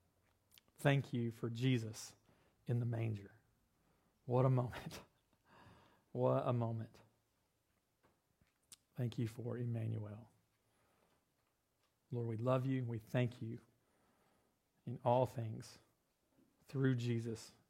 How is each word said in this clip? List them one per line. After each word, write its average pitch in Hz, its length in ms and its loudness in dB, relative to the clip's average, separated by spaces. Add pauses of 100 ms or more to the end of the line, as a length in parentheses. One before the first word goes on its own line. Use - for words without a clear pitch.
(800)
Thank 139 320 4
you 117 180 0
for 117 200 -6
Jesus 117 640 -2 (540)
in 120 140 0
the 120 60 0
manger. 113 440 -4 (960)
What 127 180 6
a 131 60 6
moment. 123 300 2
<laughs> - 20 -12 (1300)
What 127 300 4
a 127 80 2
moment. 113 380 -2 (2000)
Thank 120 200 -2
you 117 80 2
for 117 300 -6
Emmanuel. 113 720 -4 (1800)
Lord, 120 160 -2
we 113 80 -2
love 127 300 4
you. 131 200 0
We 117 120 -4
thank 123 420 0
you 113 160 -8 (1300)
in 123 200 -6
all 127 180 4
things 117 540 -6 (960)
through 135 240 4
Jesus. 117 560 -2 (180)